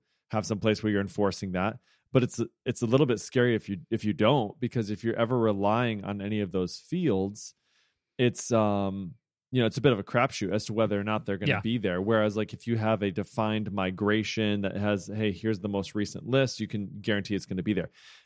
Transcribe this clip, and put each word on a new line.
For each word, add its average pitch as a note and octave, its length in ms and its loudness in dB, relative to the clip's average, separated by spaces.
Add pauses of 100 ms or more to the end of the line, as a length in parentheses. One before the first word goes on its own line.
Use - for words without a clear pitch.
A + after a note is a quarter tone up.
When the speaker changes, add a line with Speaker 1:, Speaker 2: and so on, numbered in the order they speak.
(300)
Speaker 1:
have G#2+ 160 0
some G#2 140 -2
place G#2+ 220 2
where G#2+ 80 2
you're G2+ 120 2
enforcing G2 500 -2
that, F#2+ 260 0 (320)
but B2+ 120 4
it's, B2+ 180 -2 (240)
it's - 160 -4
a A#2+ 60 0
little C3 180 6
bit A2+ 160 0
scary B2 340 2
if G#2 140 -4
you, G2 120 -6 (100)
if A2+ 120 -2
you G#2 120 0
don't, G#2+ 440 2
because A2+ 300 -2
if G#2 160 -6
you're A2+ 120 0
ever A#2 220 0
relying G#2+ 640 2
on G2+ 180 -6
any G#2 180 -2
of F#2+ 120 -2
those F#2 260 -2
fields, G#2 760 -2 (640)
it's, - 340 2
um, G2+ 640 2 (400)
you B2+ 80 2
know, A#2 60 4
it's A2 100 0
a A2+ 60 0
bit C#3 100 8
of G#2 60 2
a G2 40 -4
crapshoot A2+ 500 0
as G#2+ 120 0
to - 80 -8
whether G#2 260 2
or G2+ 60 -2
not A2 220 -2
they're G2 100 -2
gonna G2 160 -2
Speaker 2:
Yeah. G#2 80 0
Speaker 1:
be A2 160 -2
there. F#2+ 240 0
Whereas, G#2+ 340 2
like, G#2 200 -2
if - 120 -14
you A#2 100 0
have A2 260 2
a G2+ 80 0
defined G#2+ 600 -2
migration G2+ 920 0
that F#2 140 -2
has, G2+ 300 0
"Hey, G#2 260 -2
here's G#2 280 -2
the G2+ 80 -6
most G2 260 -4
recent - 320 -4
list," C3 340 0
you G#2+ 60 -2
can G2+ 340 -8
guarantee G2+ 360 -2
it's F2+ 100 -4
gonna F#2 160 -4
be G#2 100 0
there. F2 180 -2 (360)